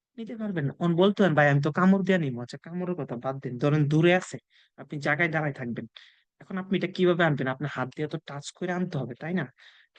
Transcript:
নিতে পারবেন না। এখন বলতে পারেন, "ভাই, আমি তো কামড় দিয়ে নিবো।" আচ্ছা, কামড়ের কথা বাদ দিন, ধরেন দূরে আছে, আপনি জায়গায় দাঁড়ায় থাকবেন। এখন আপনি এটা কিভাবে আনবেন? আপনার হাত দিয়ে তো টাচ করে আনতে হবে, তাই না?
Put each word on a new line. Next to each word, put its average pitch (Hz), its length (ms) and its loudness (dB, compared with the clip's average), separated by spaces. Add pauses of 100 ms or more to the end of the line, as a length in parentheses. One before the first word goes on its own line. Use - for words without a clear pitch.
(180)
নিতে 233 180 -10
পারবেন 202 300 -4
না। 135 80 -4
এখন 175 220 0
বলতে 202 280 4
পারেন, 160 120 4
"ভাই, 147 140 6
আমি 143 120 4
তো 151 100 0
কামড় 190 320 4
দিয়ে 190 140 2
নিবো।" 127 240 -4
আচ্ছা, - 160 -12
কামড়ের 180 380 -8
কথা 135 200 -6
বাদ 135 240 -6
দিন, 123 180 -8
ধরেন 147 300 2
দূরে 160 260 4
আছে, 180 240 -2 (400)
আপনি 139 220 -12
জায়গায় 151 300 0
দাঁড়ায় 156 240 -2
থাকবেন। 117 320 -8 (540)
এখন - 180 -12
আপনি 190 200 -2
এটা 170 100 -2
কিভাবে 175 360 2
আনবেন? 143 240 2
আপনার 135 260 -4
হাত 127 220 -4
দিয়ে 151 120 -4
তো 160 180 -8
টাচ 139 260 -12
করে 180 200 -6
আনতে 180 260 -4
হবে, 120 180 -6
তাই 160 180 -8
না? 156 200 -4 (460)